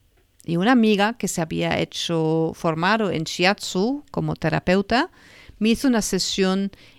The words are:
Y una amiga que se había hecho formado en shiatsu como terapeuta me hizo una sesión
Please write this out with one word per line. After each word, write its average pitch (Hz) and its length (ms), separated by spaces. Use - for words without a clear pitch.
Y 165 120
una 196 160
amiga 220 460
que 190 100
se 175 140
había 165 360
hecho 160 760
formado 180 560
en 160 140
shiatsu 202 840
como 156 240
terapeuta 196 760
me 214 100
hizo 233 180
una 233 140
sesión 190 720